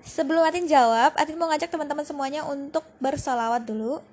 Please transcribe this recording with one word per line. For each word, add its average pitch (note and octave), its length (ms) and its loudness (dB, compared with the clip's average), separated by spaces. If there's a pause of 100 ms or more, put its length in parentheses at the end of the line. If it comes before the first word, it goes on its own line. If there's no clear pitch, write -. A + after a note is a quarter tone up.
Sebelum D#4+ 400 0
Atin E4+ 240 2
jawab, B3+ 480 6
Atin D#4 240 -2
mau E4+ 80 0
ngajak D#4+ 240 -2
teman-teman D4 320 -4
semuanya D4 400 -6
untuk C#4+ 400 -4 (160)
bersolawat A#3+ 640 -2
dulu. A3 400 -6 (100)